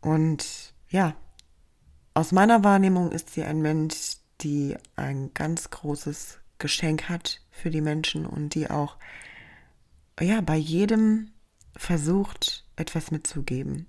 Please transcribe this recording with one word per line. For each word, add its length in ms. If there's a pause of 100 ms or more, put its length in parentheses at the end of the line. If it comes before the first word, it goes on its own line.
Und 720 (140)
ja, 260 (1000)
aus 180
meiner 320
Wahrnehmung 480
ist 180
sie 140
ein 160
Mensch, 560 (240)
die 360 (200)
ein 380
ganz 360
großes 680 (200)
Geschenk 500
hat 420
für 200
die 100
Menschen 460
und 280
die 160
auch, 260 (1200)
ja, 200
bei 160
jedem 720 (460)
versucht, 880 (120)
etwas 340
mitzugeben 800